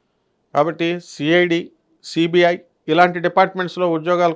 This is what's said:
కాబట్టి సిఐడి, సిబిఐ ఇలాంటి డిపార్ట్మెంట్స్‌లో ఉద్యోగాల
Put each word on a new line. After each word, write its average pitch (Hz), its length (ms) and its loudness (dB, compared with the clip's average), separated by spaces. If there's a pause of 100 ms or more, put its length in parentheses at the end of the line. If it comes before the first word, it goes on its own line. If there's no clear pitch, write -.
(540)
కాబట్టి 160 340 0 (220)
సిఐడి, 170 500 0 (500)
సిబిఐ 170 440 2 (380)
ఇలాంటి 175 340 2
డిపార్ట్మెంట్స్‌లో 180 600 -2 (100)
ఉద్యోగాల 170 400 0